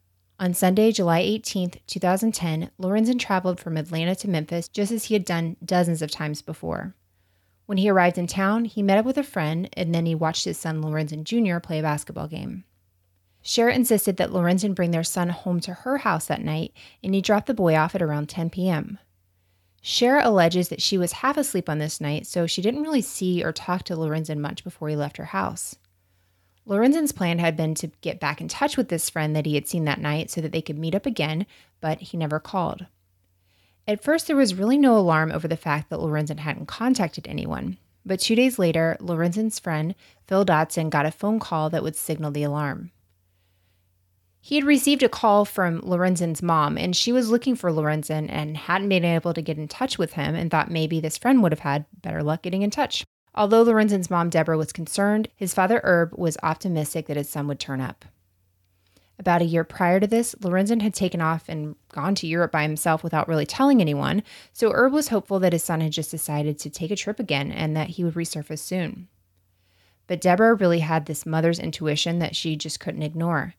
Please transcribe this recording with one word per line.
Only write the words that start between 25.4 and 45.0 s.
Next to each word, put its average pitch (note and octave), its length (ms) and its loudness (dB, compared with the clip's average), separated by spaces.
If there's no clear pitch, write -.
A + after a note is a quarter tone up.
Lorenzen's C#4 440 2
plan E3+ 280 0
had E3 180 0
been D#3+ 160 0
to D3+ 140 -6
get - 180 -6
back D3 200 -4
in D#3+ 80 -10
touch - 300 -2
with B3+ 100 0
this E3 220 -2
friend D3+ 260 -2
that D3+ 120 0
he D3+ 80 0
had - 120 -2
seen E3 180 -2
that D3 140 0
night D#3 300 -4
so - 120 -8
that D#3 100 -4
they E3 100 -2
could D3+ 160 -8
meet D#3+ 160 -4
up G#3 140 -2
again, E3 400 -2
but D#3+ 180 -4
he - 180 -12
never D#3 220 -2
called. F3+ 460 -6
At G#3+ 160 -2
first, D#4+ 240 0
there D#4 80 2
was B3+ 180 4
really G#3 240 2
no C4+ 180 8
alarm D#3+ 360 4
over D#3 160 -2
the D#3+ 100 -2
fact D3+ 320 -2
that D#3+ 80 -6
Lorenzen D3+ 400 -2
hadn't D3+ 300 -6
contacted A3+ 600 -2
anyone. - 520 -6
But F#3+ 140 -2
two - 160 0
days B3 240 4
later, E3 400 2
Lorenzen's F3 580 -2
friend, D#3+ 380 -4
Phil F#3+ 180 2
Dodson, D#3+ 460 2
got D3 160 2
a D#3+ 40 -4
phone G#3+ 280 -2
call D#3 320 -2
that D#3+ 100 0
would D#3+ 140 -4
signal D#3 340 -6
the D3 140 -4
alarm. D3 480 -4
He - 140 -8
had D4 100 2
received C#4+ 380 4